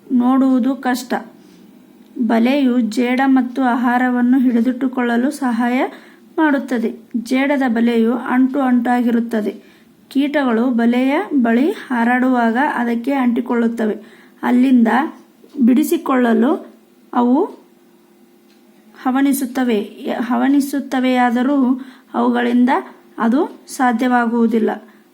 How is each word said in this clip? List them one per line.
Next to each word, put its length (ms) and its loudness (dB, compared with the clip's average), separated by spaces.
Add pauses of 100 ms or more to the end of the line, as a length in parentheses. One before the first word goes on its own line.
(120)
ನೋಡುವುದು 640 2
ಕಷ್ಟ. 380 -4 (1040)
ಬಲೆಯು 600 2
ಜೇಡ 460 -2
ಮತ್ತು 360 0
ಆಹಾರವನ್ನು 800 2
ಹಿಡಿದಿಟ್ಟುಕೊಳ್ಳಲು 920 0
ಸಹಾಯ 520 -2 (540)
ಮಾಡುತ್ತದೆ. 580 0 (220)
ಜೇಡದ 500 0
ಬಲೆಯು 460 2
ಅಂಟು 460 0
ಅಂಟಾಗಿರುತ್ತದೆ. 1040 0 (440)
ಕೀಟಗಳು 600 0
ಬಲೆಯ 500 0 (140)
ಬಳಿ 380 2
ಹಾರಾಡುವಾಗ 840 0 (180)
ಅದಕ್ಕೆ 380 -4
ಅಂಟಿಕೊಳ್ಳುತ್ತವೆ. 840 -2 (480)
ಅಲ್ಲಿಂದ 440 4 (720)
ಬಿಡಿಸಿಕೊಳ್ಳಲು 1120 2 (420)
ಅವು 320 2 (1600)
ಹವಣಿಸುತ್ತವೆ, 800 0 (400)
ಹವಣಿಸುತ್ತವೆಯಾದರೂ 1700 0 (280)
ಅವುಗಳಿಂದ 560 0 (480)
ಅದು 500 -2
ಸಾಧ್ಯವಾಗುವುದಿಲ್ಲ. 1000 0 (440)